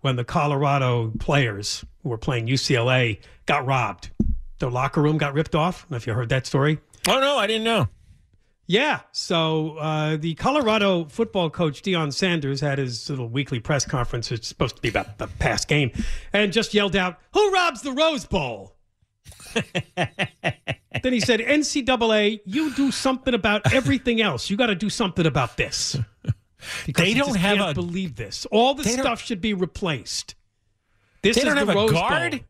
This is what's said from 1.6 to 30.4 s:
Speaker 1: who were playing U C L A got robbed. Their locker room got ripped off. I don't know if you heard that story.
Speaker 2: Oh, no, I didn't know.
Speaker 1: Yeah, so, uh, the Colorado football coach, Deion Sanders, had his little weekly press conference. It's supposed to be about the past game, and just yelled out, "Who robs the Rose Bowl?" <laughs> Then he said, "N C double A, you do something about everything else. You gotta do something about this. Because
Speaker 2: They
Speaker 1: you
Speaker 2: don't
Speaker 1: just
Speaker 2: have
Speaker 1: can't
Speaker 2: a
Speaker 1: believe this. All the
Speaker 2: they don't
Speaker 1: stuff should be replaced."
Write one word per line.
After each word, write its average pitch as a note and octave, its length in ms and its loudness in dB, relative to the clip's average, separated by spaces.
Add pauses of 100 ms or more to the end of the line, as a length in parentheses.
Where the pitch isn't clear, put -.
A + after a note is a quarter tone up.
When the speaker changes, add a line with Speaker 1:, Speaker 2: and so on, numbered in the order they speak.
Speaker 1:
who D#3 60 -6
were A2+ 100 -4
playing A#2 300 -2
U C3 80 2
C C3+ 180 0
L A#2+ 160 2
A B2 300 2 (260)
got C#3+ 180 0
robbed. B2+ 460 -2 (480)
Their C3 120 -2
locker C3 300 0
room D3+ 180 4
got C#3+ 160 -2
ripped D#3 200 -2
off. E3+ 240 0
I - 40 -20
don't - 100 -16
know B2+ 60 -6
if - 100 -8
you A2 60 -2
heard A#2 160 -2
that C3 160 0
story. D3 340 2 (260)
Speaker 2:
Oh, B3 140 4
no, C#4 180 2
I G#3 80 2
didn't A3 180 0
know. A3 240 2 (800)
Speaker 1:
Yeah, G#3+ 340 2 (120)
so, D#3+ 680 -2
uh, D#3 380 0
the D#3+ 180 -4
Colorado G#3+ 720 2
football F#3+ 440 -2
coach, D3+ 340 -2
Deion E3 300 0
Sanders, C#3 480 0
had C#3+ 180 0
his B2 300 -6
little C3 200 -4
weekly B2+ 320 -4
press C#3 260 0
conference. B2 460 -2
It's A#2 160 -8
supposed - 260 -2
to - 80 -18
be A#2 60 -2
about G2+ 300 -4
the G#2 100 -6 (100)
past A2 300 0
game, D3 240 2 (400)
and G3+ 200 2
just A3 220 -2
yelled G3+ 220 2
out, F3+ 220 0 (160)
"Who G4+ 180 6
robs E4+ 300 2
the C#4 100 -4
Rose D4 340 0
Bowl?" A#2 480 -4 (800)
<laughs> - 0 - (1500)
Then B3+ 100 2
he A#3+ 80 2
said, A3+ 200 2
"N C#4+ 240 2
C D4 160 -2
double A#3 320 2
A, G#3 320 2
you C4 300 -2
do C#4 160 2
something C4 420 -2
about G#3+ 400 2
everything A#3+ 480 2
else. E3+ 300 0
You G3 60 -2
gotta A3+ 180 2
do F#3 160 -4
something F#3 340 0
about C3+ 320 0
this. - 400 -4 (880)
Because D#3+ 200 2
Speaker 2:
They F#3+ 60 4
Speaker 1:
you A3+ 40 2
Speaker 2:
don't C#4+ 140 2
Speaker 1:
just A3+ 100 0
Speaker 2:
have G3+ 200 4
Speaker 1:
can't F#3+ 120 0
Speaker 2:
a C#3+ 40 -4
Speaker 1:
believe F3 420 -6
this. - 300 -10
All B3 280 4
the C#4+ 80 -8
Speaker 2:
they A#3 140 0
don't C4 80 -2
Speaker 1:
stuff A#3+ 180 0
should G3+ 180 -6
be G#3 140 0
replaced." E3+ 800 -6 (880)